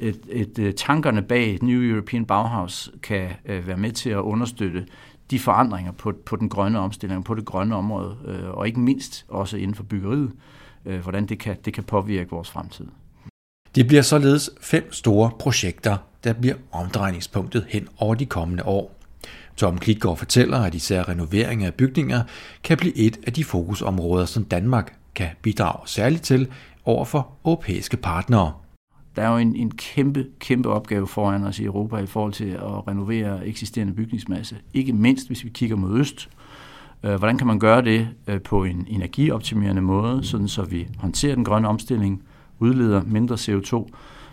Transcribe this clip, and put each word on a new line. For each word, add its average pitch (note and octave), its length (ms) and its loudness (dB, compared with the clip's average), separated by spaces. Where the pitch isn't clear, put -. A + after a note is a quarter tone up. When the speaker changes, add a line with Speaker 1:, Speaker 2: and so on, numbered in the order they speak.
Speaker 1:
et, A2 200 -4
et, G#2+ 300 -4
øh, G2+ 140 0
tankerne C#3 480 2
bag A2+ 340 2
et F2+ 80 -4
New B2 180 2
European A#2 440 0
Bauhaus G#2+ 640 -2
kan, F#2+ 260 -2
øh, F#2 220 -6
være F#2 100 -4
med G#2+ 140 -2
til A#2 180 -6
at G#2 100 0
understøtte G#2 640 -2
de C3 80 2
forandringer G2+ 520 2
på, G2+ 220 -6
på A2+ 100 -4
den G#2+ 140 -2
grønne G2+ 300 0
omstilling, F#2+ 460 -4
på A2+ 100 -4
det G#2+ 100 -6
grønne G2+ 300 -2
område, G2 400 -4
øh, F#2 220 -8
og F#2+ 180 -6
ikke A#2 120 -2
mindst C3 500 0
også G2 280 -4
inden G2 180 -4
for G#2 80 -10
byggeriet, G#2+ 480 -2
øh, F#2+ 140 -6
hvordan F#2+ 260 -4
det G2+ 140 -6
kan, G2+ 160 -6
det G#2 80 -4
kan G#2 100 -8
påvirke F#2+ 480 -2
vores F2 180 -10
fremtid. - 360 -12
Speaker 2:
Det B2 120 8
bliver D3 140 10
således C#3+ 480 4
fem - 320 -2
store A2+ 460 4
projekter, G#2 580 0
der A#2 100 0
bliver B2 220 0
omdrejningspunktet F#2 1000 -4
hen - 180 -4
over A2 180 2
de C3 100 -2
kommende F2 400 -2
år. G2 320 -2
Tom F2+ 220 2
Klitgaard F#2+ 400 2
fortæller, - 400 4
at F#2 180 2
især F2+ 340 -2
renovering G2 540 0
af F2 100 -2
bygninger C3 500 2
kan D#3+ 140 4
blive - 200 0
et A2+ 300 4
af A#2+ 60 -4
de D#3 100 -2
fokusområder, F2+ 840 0
som G#2+ 180 -2
Danmark G#2 500 0
kan F#2 120 -2
bidrage G2+ 440 0
særligt C3+ 380 0
til C3 240 4
over B2 200 2
for C3+ 240 -2
europæiske - 520 0
partnere. F2+ 560 2
Speaker 1:
Der G#2 60 -2
er A2+ 100 2
jo A#2 60 2
en, A#2 180 4
en A#2 160 -2
kæmpe, C#3 540 0
kæmpe B2 300 0
opgave G#2 380 0
foran G2+ 360 0
os G2 160 -4
i G#2+ 40 -4
Europa G#2 340 -2
i G2+ 80 -4
forhold G#2 280 -2
til G#2 160 -6
at G2 380 -8
renovere G2+ 600 -2
eksisterende G#2+ 460 -4
bygningsmasse. G#2+ 640 -6
Ikke C3 200 0
mindst, B2 340 4
hvis - 160 -8
vi A#2 60 -10
kigger A2 260 -2
mod G2 240 2
øst. - 300 -2
Øh, G2+ 120 0
hvordan A2 220 2
kan B2+ 100 2
man G#2+ 120 4
gøre A2 220 8
det, A2+ 260 4
øh, G2 140 -2
på G2 220 0
en F2+ 260 -2
energioptimerende G#2 920 0
måde, G#2+ 420 2
sådan G2+ 240 -2
så G2+ 140 -4
vi E2+ 260 -4
håndterer C#3 380 0
den A#2+ 80 2
grønne G#2+ 240 2
omstilling, G#2+ 560 0
udleder A2+ 460 6
mindre A2 320 2
C - 120 -4
O G2+ 100 2
to? G#2+ 300 -2